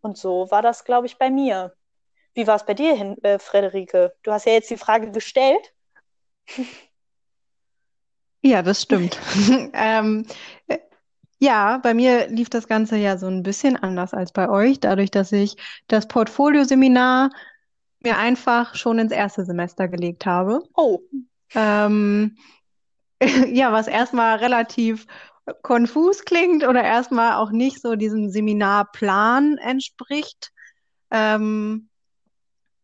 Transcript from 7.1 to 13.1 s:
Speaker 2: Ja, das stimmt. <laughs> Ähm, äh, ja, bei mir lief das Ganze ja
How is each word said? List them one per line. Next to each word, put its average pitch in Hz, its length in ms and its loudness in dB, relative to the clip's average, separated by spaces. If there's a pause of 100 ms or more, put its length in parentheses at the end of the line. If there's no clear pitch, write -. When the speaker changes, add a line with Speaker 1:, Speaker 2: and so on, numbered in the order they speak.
Speaker 2:
Ja, 233 200 4
das 190 200 -2
stimmt. 180 360 -2 (160)
<laughs> 220 400 2
Ähm, 220 520 0 (420)
äh, 311 100 -4 (600)
ja, 233 380 2
bei 240 160 0
mir 240 340 2
lief 226 220 -4
das 233 180 -6
Ganze 220 280 0
ja 196 220 0